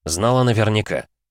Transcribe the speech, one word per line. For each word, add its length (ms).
Знала 400
наверняка. 640